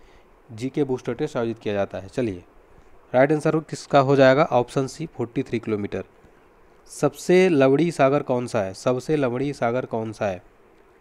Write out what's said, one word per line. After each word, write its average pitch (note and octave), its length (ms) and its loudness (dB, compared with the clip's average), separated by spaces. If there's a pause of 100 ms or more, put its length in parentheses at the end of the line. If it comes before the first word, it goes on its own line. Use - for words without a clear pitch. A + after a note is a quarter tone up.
(520)
जीके C3 320 -4
बूस्टर B2+ 300 -6
टेस्ट D3+ 220 -6
आयोजित A#2 220 -4
किया G#2 160 -6
जाता G2 240 -4
है। F#2 100 -14
चलिए, G2 360 -6 (680)
राइट C#3 200 4
आंसर D#3 280 0
किसका - 400 0
हो C3+ 160 4
जाएगा? C3+ 280 6
ऑप्शन B2+ 420 0
सी, D#3 220 -12
फ़ोर्टी B2 340 -6
थ्री A#2+ 160 -4
किलोमीटर। G2+ 460 -6 (840)
सबसे F#3 580 2
लवड़ी C#3+ 420 4
सागर C#3+ 320 2
कौन B2 240 -2
सा A#2 140 -2
है? F#2+ 140 -4
सबसे B2+ 420 -2
लवड़ी C3+ 360 -2
सागर B2+ 340 -4
कौन A2+ 260 -6
सा G#2+ 140 -6
है? F#2 160 -6 (580)